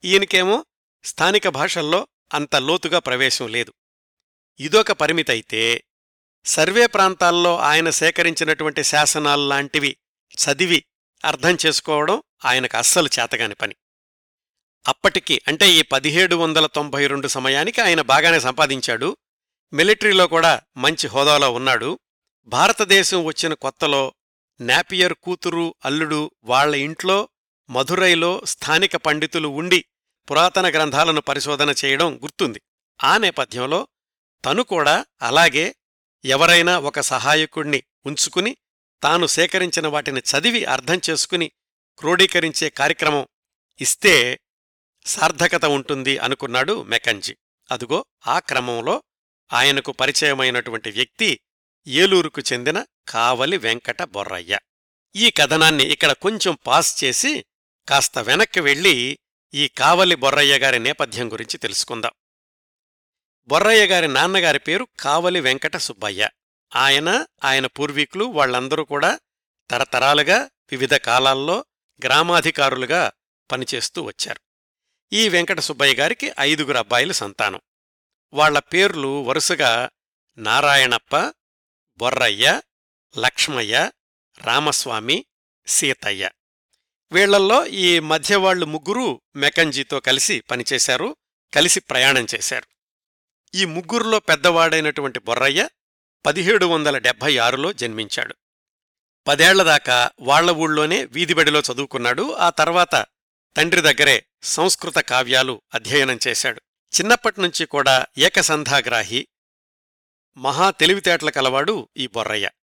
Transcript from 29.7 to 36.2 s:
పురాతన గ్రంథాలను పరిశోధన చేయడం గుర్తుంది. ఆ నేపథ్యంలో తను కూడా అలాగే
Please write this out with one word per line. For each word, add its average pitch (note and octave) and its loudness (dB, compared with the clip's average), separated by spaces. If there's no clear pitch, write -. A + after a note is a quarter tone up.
పురాతన F3+ 2
గ్రంథాలను D#3 2
పరిశోధన C#3+ -2
చేయడం C#3+ 0
గుర్తుంది. A#2+ -6
ఆ D#3 4
నేపథ్యంలో D3 -2
తను E3+ 0
కూడా E3+ 0
అలాగే D#3 2